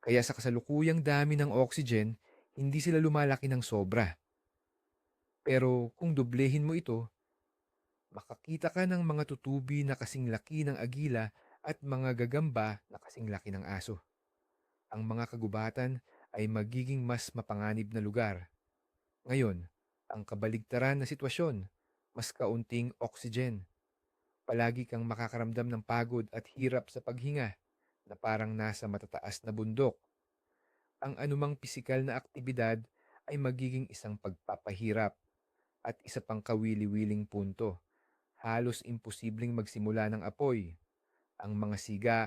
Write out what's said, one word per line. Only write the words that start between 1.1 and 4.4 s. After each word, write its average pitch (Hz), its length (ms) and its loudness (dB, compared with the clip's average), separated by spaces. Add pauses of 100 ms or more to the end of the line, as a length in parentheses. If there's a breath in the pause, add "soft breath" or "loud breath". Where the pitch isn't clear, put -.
ng 143 160 2
oxygen, 117 640 4 (400 soft breath)
hindi 139 240 0
sila 160 160 4
lumalaki 147 480 4
ng 131 160 2
sobra. 101 560 2 (1300)